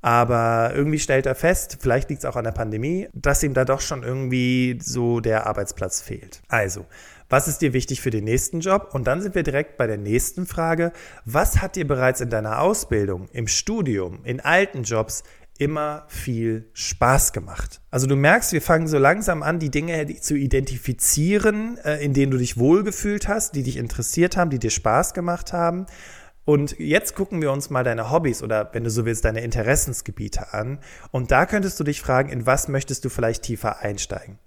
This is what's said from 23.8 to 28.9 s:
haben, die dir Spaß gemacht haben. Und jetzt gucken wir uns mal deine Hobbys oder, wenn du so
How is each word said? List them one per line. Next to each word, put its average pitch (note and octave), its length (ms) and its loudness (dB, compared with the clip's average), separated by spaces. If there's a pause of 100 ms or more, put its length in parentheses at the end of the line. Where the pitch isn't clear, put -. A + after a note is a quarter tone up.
haben, F3 140 2
die C3 100 -2
dir A2+ 100 -2
Spaß A#2 440 0
gemacht F3 400 -4
haben. F3 320 -2 (580)
Und D3 360 2
jetzt D#3 360 0
gucken F#3+ 260 -2
wir C#3 120 0
uns C#3 160 -4
mal B2+ 160 0
deine A2+ 260 -2
Hobbys D#3 320 2
oder, A2 300 -2
wenn A#2 100 -4
du A#2 60 -2
so A2+ 160 0